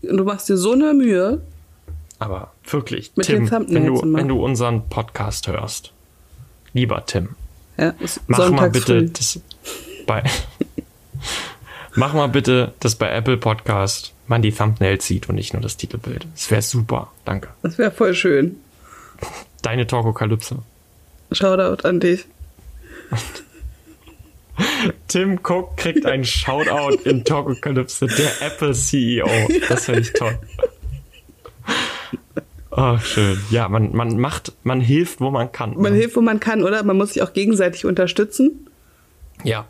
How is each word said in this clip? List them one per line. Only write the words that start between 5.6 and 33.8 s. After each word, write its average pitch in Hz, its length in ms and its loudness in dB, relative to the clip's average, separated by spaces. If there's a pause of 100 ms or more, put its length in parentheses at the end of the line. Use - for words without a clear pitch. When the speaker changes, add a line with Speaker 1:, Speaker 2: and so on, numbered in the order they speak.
Speaker 2:
lieber 123 320 0
Tim, 95 260 -4 (460)
Speaker 1:
Ja, 160 220 2
ist - 300 -8
Speaker 2:
mach 123 100 4
mal 180 100 6
Speaker 1:
sonntags 135 300 4
Speaker 2:
bitte 120 220 4
Speaker 1:
früh. 85 100 2
Speaker 2:
das - 300 -4 (680)
bei 110 160 -2 (1700)
mach 139 200 2
mal 147 140 2
bitte, 127 520 2
dass 113 140 0
bei 107 160 -2
Apple 117 260 0
Podcast 110 760 -2 (140)
man 117 160 2
die 107 100 2
Thumbnails 101 540 2
sieht - 220 -2
und 95 60 0
nicht 98 180 -4
nur 101 100 -2
das 110 140 -6
Titelbild. - 580 -10
Das - 160 -6
wär 110 120 2
super. 113 480 -2 (140)
Danke. - 240 -4 (140)
Speaker 1:
Das 170 160 -4
wär 220 140 2
voll 190 220 2
schön. 170 420 2 (1040)
Speaker 2:
Deine 120 260 -2
Talkokalypse. 113 720 0 (760)
Speaker 1:
Shoutout 185 540 2
an 175 140 2
dich. 180 240 2 (2750)
Speaker 2:
Tim 185 340 0
Cook - 340 -2
kriegt 170 300 0
einen 135 180 0
Shoutout 135 800 0
in 127 200 2
Talkokalypse, 139 840 -2
der 139 360 0
Apple 147 300 -2
C 120 460 0
E - 40 0
O. - 60 2 (400)
Das 123 180 0
find 120 140 2
ich 113 120 -2
toll. 117 260 -2 (2250)
Ach, 120 340 2
schön. 98 340 2 (120)
Ja, 113 180 2
man, 104 260 2